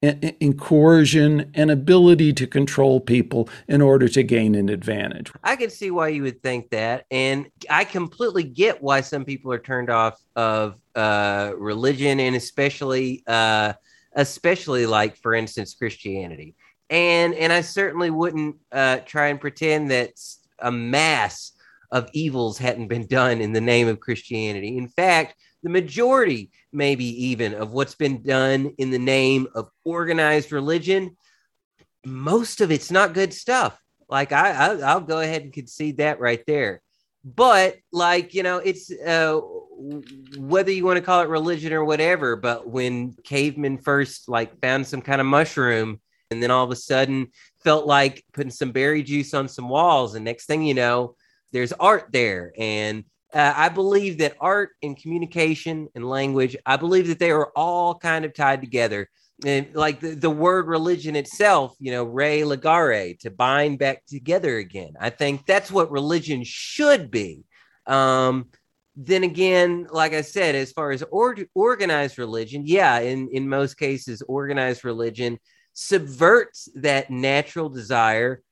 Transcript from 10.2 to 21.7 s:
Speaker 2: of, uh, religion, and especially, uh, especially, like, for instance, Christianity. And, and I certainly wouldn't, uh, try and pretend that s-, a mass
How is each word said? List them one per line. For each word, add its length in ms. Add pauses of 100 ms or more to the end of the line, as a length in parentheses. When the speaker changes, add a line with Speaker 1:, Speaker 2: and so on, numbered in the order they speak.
Speaker 2:
of, 400 (200)
uh, 640
religion, 600
and 160
especially, 920
uh, 480 (400)
especially, 720
like, 300
for 180
instance, 420
Christianity. 800 (340)
And, 460
and 180
I 80
certainly 480
wouldn't, 480 (120)
uh, 360
try 220
and 120
pretend 520
that 180
s-, 300 (200)
a 140
mass 800 (380)